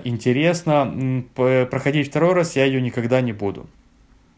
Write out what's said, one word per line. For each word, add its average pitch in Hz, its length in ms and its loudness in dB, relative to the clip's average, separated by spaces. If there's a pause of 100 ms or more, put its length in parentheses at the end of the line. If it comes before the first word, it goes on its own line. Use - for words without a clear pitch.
интересно. 139 920 0
М, 131 400 -4
п-, 127 300 2
проходить 135 460 -2
второй 165 240 2
раз 170 220 0
я 135 100 4
её 135 140 0
никогда 123 420 0
не 120 100 -4
буду. 101 340 -6 (720)